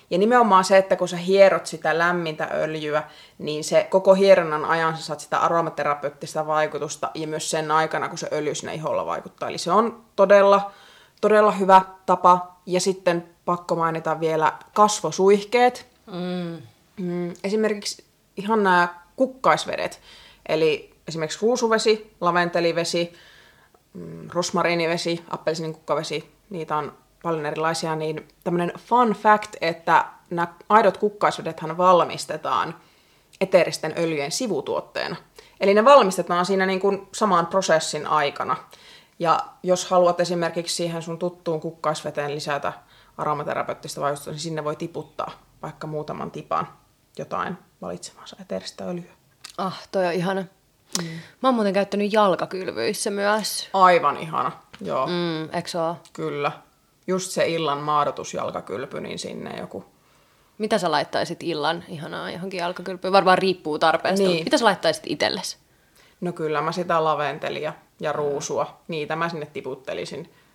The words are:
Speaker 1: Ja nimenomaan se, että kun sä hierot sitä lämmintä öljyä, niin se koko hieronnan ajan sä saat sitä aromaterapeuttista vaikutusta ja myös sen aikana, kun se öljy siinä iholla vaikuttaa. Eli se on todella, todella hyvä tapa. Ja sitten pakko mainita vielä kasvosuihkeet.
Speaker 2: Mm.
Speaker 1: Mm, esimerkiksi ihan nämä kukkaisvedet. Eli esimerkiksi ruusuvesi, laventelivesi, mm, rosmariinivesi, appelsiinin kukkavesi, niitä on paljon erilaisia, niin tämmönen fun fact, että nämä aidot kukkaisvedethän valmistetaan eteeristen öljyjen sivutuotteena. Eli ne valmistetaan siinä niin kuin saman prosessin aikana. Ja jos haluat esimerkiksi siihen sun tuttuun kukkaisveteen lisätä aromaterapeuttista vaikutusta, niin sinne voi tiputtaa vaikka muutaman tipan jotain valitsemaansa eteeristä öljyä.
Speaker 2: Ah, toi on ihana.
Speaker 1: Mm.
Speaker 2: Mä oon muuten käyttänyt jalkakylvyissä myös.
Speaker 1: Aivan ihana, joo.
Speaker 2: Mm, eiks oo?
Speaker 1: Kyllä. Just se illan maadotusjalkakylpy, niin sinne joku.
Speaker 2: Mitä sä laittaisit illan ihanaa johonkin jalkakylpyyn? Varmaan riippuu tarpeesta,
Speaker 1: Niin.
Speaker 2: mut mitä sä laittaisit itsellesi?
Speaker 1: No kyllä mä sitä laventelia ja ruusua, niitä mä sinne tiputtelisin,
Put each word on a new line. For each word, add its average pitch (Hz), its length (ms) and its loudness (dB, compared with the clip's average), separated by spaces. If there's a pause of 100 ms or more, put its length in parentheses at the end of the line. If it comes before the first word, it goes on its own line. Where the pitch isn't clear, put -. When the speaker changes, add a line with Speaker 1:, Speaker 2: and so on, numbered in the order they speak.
Speaker 1:
Ja 170 80 -2
nimenomaan 214 460 6
se, 190 140 6
että 190 180 4
kun 180 120 -2
sä 175 100 -6
hierot 180 480 6
sitä 160 320 -2
lämmintä 165 560 -2
öljyä, 151 500 -2 (340)
niin 151 260 -6
se 160 260 2
koko 190 240 6
hieronnan 175 520 4
ajan 160 320 0
sä 151 60 -12
saat 151 160 -10
sitä - 200 -4
aromaterapeuttista 156 1080 -2
vaikutusta 151 680 -2
ja 156 120 -6
myös 156 240 -6
sen 156 200 -4
aikana, 156 380 0
kun 170 80 -10
se 165 140 -8
öljy 147 240 -4
siinä - 180 -10
iholla 120 320 -4
vaikuttaa. 95 440 -8
Eli - 80 -8
se 165 140 -4
on 214 300 0 (140)
todella, 196 560 6 (500)
todella 214 300 6
hyvä 190 300 8 (240)
tapa. 180 500 4 (100)
Ja 180 160 0
sitten 180 480 0 (160)
pakko 175 300 -2
mainita 165 440 -2
vielä 156 340 2 (200)
kasvosuihkeet. 208 1120 4 (240)
Speaker 2:
Mm. 175 500 -6 (380)
Speaker 1:
Mm, 175 340 -4 (100)
esimerkiksi 208 600 -2 (340)
ihan 208 260 0
nämä 180 240 4 (280)
kukkaisvedet. - 840 0 (440)
Eli 156 480 0 (140)
esimerkiksi 156 340 -8
ruusuvesi, 220 800 0
laventelivesi, 170 920 0 (800)
mm, 165 400 -14
rosmariinivesi, 170 960 -2
appelsiinin 160 460 -6
kukkavesi, 156 560 -6 (180)
niitä 160 280 -8
on 143 160 -6 (300)
paljon 160 220 -4
erilaisia, 160 500 -2
niin 156 320 -6 (160)
tämmönen 175 360 0
fun 240 300 2
fact, 214 520 2
että 165 440 2 (240)
nämä 170 180 -4 (220)
aidot 208 280 6
kukkaisvedethän 165 800 -2
valmistetaan 156 1000 2 (640)
eteeristen 170 560 2
öljyjen 156 340 -4
sivutuotteena. 120 840 -4 (440)
Eli 196 140 4
ne 214 120 4
valmistetaan 185 600 6
siinä 190 200 0
niin 190 140 -2
kuin 196 340 -2
saman 175 340 2
prosessin 165 600 0
aikana. 143 480 -2 (640)
Ja 165 200 2 (240)
jos 180 260 0
haluat 175 300 4
esimerkiksi 170 560 -2
siihen 170 260 -4
sun 165 180 -10
tuttuun 175 420 -6
kukkaisveteen 151 760 -6
lisätä 147 380 -4 (440)
aromaterapeuttista 151 840 -6
vaikutusta, 143 300 -6
niin 156 80 -10
sinne 156 240 -8
voi 151 120 -4
tiputtaa - 560 -10 (300)
vaikka 156 260 -12
muutaman 151 440 -8
tipan 160 360 -6 (500)
jotain - 400 -8 (240)
valitsemaansa - 600 -14
eteeristä 190 420 -12
öljyä. 175 280 -10 (460)
Speaker 2:
Ah, 185 340 -8
toi 190 160 0
on 165 60 -2
ihana. 190 300 -2 (580)
Speaker 1:
Mm. 170 60 -8 (340)
Speaker 2:
Mä 262 80 2
oon 254 60 4
muuten 208 180 0
käyttänyt 202 400 0
jalkakylvyissä 185 960 0
myös. 202 640 -2
Speaker 1:
Aivan 175 440 6
ihana, 151 340 -4 (300)
joo. 139 260 -2
Speaker 2:
Mm, 165 480 -4
eiks 170 200 -6
oo? 165 220 -2 (160)
Speaker 1:
Kyllä. 147 380 -4 (560)
Just 185 240 -4
se 147 160 0
illan 156 300 -2
maadotusjalkakylpy, - 1200 -4
niin 170 180 -10
sinne - 400 -10
joku. - 260 -12 (720)
Speaker 2:
Mitä 214 200 -2
sä 175 140 0
laittaisit 147 520 -2
illan 160 440 -4
ihanaa 165 440 -12
johonkin 190 260 -10
jalkakylpyyn? 180 560 -6
Varmaan 185 240 8
riippuu 180 420 -2
tarpeesta, 170 440 2
Speaker 1:
Niin. 185 120 2
Speaker 2:
mut 160 80 -2
mitä - 140 2
sä 233 80 2
laittaisit 170 400 2
itsellesi? - 520 -4 (640)
Speaker 1:
No 175 120 -4
kyllä 156 280 -4
mä 160 100 -2
sitä 170 320 -2
laventelia 151 680 -4 (260)
ja 151 140 -4
ruusua, 147 760 -4
niitä 156 280 -6
mä 170 140 -2
sinne 160 160 -8
tiputtelisin, 143 880 -10 (220)